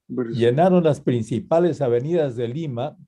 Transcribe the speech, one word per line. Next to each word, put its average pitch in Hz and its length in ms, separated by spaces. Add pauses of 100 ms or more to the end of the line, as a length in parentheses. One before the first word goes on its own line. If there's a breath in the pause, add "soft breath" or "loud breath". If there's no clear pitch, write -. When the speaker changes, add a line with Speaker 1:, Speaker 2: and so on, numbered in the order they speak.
Speaker 1:
de 120 260
Speaker 2:
llenaron 156 500
las 151 160
principales 135 800
avenidas 135 560
de 120 120
Lima 139 480 (100)